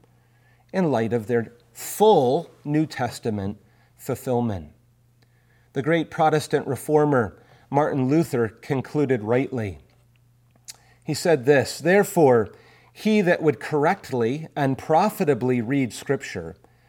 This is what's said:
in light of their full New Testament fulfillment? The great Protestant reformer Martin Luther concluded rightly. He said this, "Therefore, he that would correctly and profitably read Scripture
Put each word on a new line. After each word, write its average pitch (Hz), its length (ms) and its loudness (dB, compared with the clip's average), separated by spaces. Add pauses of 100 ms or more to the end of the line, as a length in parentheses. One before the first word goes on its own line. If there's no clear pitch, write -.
(720)
in 180 180 0
light 113 220 0
of 113 140 -2
their 117 260 -2 (200)
full 165 800 2 (140)
New 151 220 0
Testament 104 720 -6 (380)
fulfillment? 117 720 -6 (1040)
The 139 100 -4
great 160 280 -2
Protestant 151 580 0
reformer 143 760 0 (280)
Martin 139 400 0
Luther 139 380 2
concluded 131 760 -2
rightly. 113 560 -2 (1200)
He 156 120 -4
said 147 320 0
this, 139 320 2
"Therefore, 151 720 4 (420)
he 214 300 0
that 170 200 0
would 151 160 0
correctly 147 960 -2
and 135 220 -2
profitably 135 840 0
read 127 320 -2
Scripture 90 600 -8 (340)